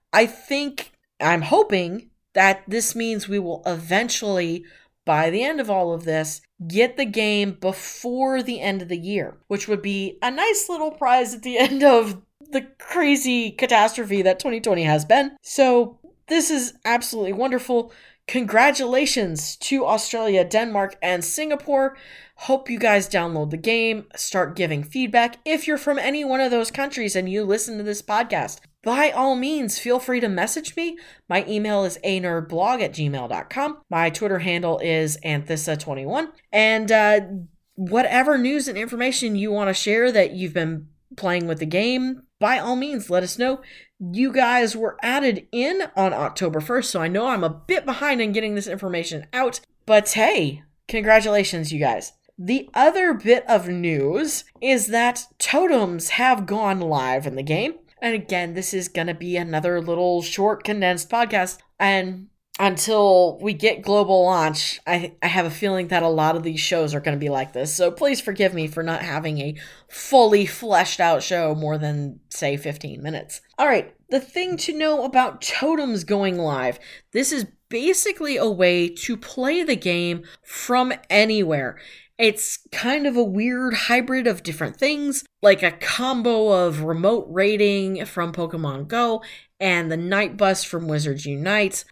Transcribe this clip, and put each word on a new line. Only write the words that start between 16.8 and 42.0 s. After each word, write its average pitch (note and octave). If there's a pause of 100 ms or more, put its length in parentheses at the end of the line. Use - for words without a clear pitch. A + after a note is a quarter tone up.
absolutely A3+
wonderful. B3 (340)
Congratulations B3
to -
Australia, G#3
Denmark, G#3
and F3+
Singapore. C#4+ (400)
Hope C4+
you A#3
guys G#3
download E3
the D#3+
game, A3 (100)
start F3
giving D#3
feedback. A#3+
If D#4
you're D4+
from C#4+
any C#4+
one C4
of C4
those A3+
countries C4
and F#3
you G#3
listen G#3+
to G#3
this G#3
podcast, G#3 (240)
by C4+
all C4
means, C4
feel B3
free B3
to A3+
message G#3
me. E4+ (320)
My F#3
email G#3
is F3
a F#3+
nerd E3+
blog G#3+
at F#3
gmail C#3
dot F2+
com. D4+ (120)
My E3
Twitter G3
handle E3+
is D#3+
Anthissa D3+
twenty-one. D#3 (180)
And, A3
uh, G#3+ (540)
whatever B3
news C4+
and G#3
information A#3+
you G#3
want G3+
to F#3+
share A3+
that G3
you've F3+
been D#3+ (280)
playing F3
with D#3+
the D#3+
game, B3+ (160)